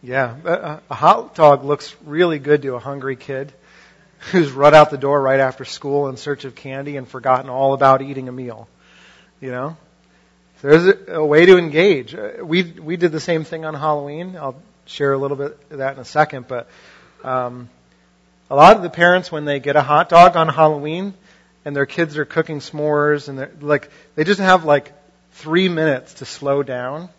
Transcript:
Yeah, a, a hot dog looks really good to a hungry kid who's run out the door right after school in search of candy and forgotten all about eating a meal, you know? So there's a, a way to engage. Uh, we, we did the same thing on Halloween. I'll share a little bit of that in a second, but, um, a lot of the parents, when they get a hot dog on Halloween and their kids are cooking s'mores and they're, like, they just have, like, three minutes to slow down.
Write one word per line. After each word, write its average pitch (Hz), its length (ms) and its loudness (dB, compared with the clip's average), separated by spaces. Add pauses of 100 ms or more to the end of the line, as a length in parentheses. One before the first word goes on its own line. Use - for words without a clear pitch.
Yeah, 127 420 -4
a, 165 360 -6 (100)
a - 40 -10
hot 180 400 0
dog 143 300 6
looks 143 300 -6 (100)
really 156 340 -2
good 143 240 0
to 131 120 -8
a 120 60 -10
hungry 135 360 -10
kid 135 360 -12 (800)
who's 165 180 2
run 143 240 6
out 151 160 8
the 139 80 -8
door 139 220 0
right 135 200 0
after 131 240 -4
school 143 440 -6
in 131 80 -12
search 139 280 -8
of 127 100 -16
candy 139 420 -12
and 127 120 -12
forgotten 131 420 -2
all 135 220 0
about 135 300 4
eating 135 260 -10
a 123 40 -14
meal, 120 360 -14 (720)
you 131 100 -12
know? 139 260 -8 (840)
So 139 80 -6
there's 165 180 6
a, - 280 0
a 156 120 -2
way 151 200 6
to 185 120 8
engage. 156 560 0
Uh, 104 180 -12 (100)
we, 165 220 -2
we 165 320 -10
did 170 160 0
the 156 80 -6
same 160 240 -4
thing 160 200 -12
on 156 100 -8
Halloween. 151 640 -8
I'll 139 240 -12 (260)
share 139 260 -4
a 135 60 -2
little 139 180 -4
bit 143 220 -10 (120)
of 147 80 -16
that 135 160 -6
in 135 60 -20
a 120 40 -18
second, 143 440 -2
but, 120 200 -10 (560)
um, 123 440 -8 (840)
a 139 60 -2
lot 180 200 10
of 185 60 -8
the 170 80 -10
parents, 175 420 0
when 151 140 -8
they 143 140 -4
get 139 160 -2
a 147 60 2
hot 147 280 0
dog 175 260 8
on 160 120 2
Halloween 156 640 -2 (500)
and 143 100 -10
their 139 120 -2
kids 151 320 -6
are 147 80 -4
cooking 160 320 -6
s'mores 147 680 -4
and 135 100 -14
they're, 131 120 -12 (100)
like, 147 300 -4 (240)
they 156 100 -2
just 196 160 0
have, 185 240 4
like, 147 280 0 (400)
three 170 380 -2
minutes 156 440 -4
to - 120 -18
slow 139 360 -4
down. 131 460 -10 (100)